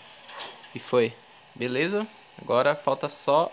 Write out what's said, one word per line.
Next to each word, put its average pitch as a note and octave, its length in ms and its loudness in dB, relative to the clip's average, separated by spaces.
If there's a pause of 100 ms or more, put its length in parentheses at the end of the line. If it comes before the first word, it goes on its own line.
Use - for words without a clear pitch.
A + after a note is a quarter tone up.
(760)
E B2 40 -12
foi. A#2 360 0 (400)
Beleza? D#3+ 520 -2 (340)
Agora C#3 360 2
falta C#3 320 -2
só D3+ 440 2